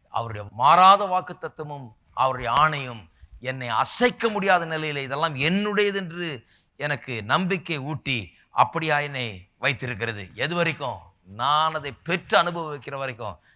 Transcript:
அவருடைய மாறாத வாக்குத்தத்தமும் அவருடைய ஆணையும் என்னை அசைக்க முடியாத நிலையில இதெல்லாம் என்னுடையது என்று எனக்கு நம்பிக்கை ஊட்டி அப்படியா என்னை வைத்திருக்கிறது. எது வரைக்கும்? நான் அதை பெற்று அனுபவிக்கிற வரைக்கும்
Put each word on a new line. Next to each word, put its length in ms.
அவருடைய 420
மாறாத 540
வாக்குத்தத்தமும் 880
அவருடைய 380
ஆணையும் 580
என்னை 280
அசைக்க 640
முடியாத 360
நிலையில 320
இதெல்லாம் 380
என்னுடையது 600
என்று 500
எனக்கு 480
நம்பிக்கை 560
ஊட்டி 540
அப்படியா 500
என்னை 580
வைத்திருக்கிறது. 760
எது 220
வரைக்கும்? 440
நான் 500
அதை 180
பெற்று 460
அனுபவிக்கிற 600
வரைக்கும் 420